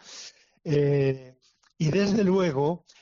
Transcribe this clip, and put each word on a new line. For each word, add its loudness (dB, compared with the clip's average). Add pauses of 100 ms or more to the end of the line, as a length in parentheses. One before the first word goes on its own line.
(640)
Eh, 0 (420)
y 0
desde 2
luego, 0 (160)